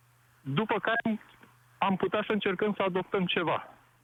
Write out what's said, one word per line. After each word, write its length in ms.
După 340
care 340
am 180
putea 320
să 40
încercăm 460
să 80
adoptăm 400
ceva. 340